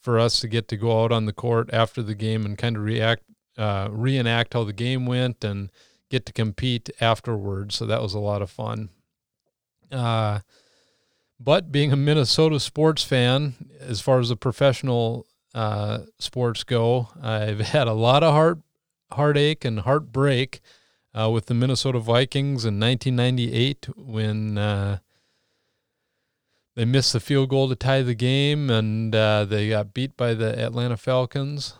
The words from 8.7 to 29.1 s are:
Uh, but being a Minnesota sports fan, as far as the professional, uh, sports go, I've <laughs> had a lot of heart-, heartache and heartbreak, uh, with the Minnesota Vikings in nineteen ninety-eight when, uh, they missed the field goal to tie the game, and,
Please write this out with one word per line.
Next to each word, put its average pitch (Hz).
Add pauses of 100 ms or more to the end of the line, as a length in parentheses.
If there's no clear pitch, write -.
Uh, 113 (1000)
but 151
being 143
a 143
Minnesota 147
sports 156
fan, 131 (240)
as 127
far 127
as 117
the 120
professional, 123 (280)
uh, 107 (180)
sports 120
go, 117 (120)
I've 107
<laughs> 104
had 135
a 110
lot 120
of 160
heart-, 160 (500)
heartache 147
and 113
heartbreak, 135 (520)
uh, 110
with 113
the 123
Minnesota 127
Vikings 127
in 104
nineteen 123
ninety-eight 123
when, 107
uh, 101 (1800)
they 117
missed 127
the 120
field 135
goal 135
to 131
tie 135
the 123
game, 139
and, 110